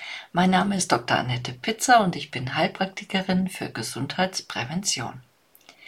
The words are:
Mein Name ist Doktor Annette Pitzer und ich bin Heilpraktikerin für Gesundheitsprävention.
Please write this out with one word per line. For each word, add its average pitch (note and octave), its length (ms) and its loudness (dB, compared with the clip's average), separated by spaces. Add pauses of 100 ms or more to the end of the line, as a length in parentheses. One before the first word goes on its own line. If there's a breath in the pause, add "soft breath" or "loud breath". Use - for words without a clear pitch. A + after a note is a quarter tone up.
(320 loud breath)
Mein F3+ 160 6
Name F#3 300 4
ist F3 120 0
Doktor - 280 2
Annette B2 340 -2
Pitzer A3+ 480 4
und F#3 160 2
ich - 140 -10
bin B2+ 240 -6
Heilpraktikerin F#3+ 920 0
für - 200 -8
Gesundheitsprävention. C3+ 1500 -4 (680 loud breath)